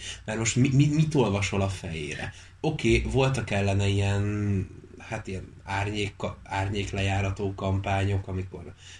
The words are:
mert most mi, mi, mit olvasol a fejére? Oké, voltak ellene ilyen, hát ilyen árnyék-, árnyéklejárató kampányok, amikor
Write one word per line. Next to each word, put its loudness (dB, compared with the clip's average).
mert -4
most -2
mi, 6
mi, 6
mit 2
olvasol 2
a 2
fejére? -6
Oké, 4
voltak 2
ellene 2
ilyen, 0
hát -8
ilyen -8
árnyék-, -4
árnyéklejárató 0
kampányok, 0
amikor -8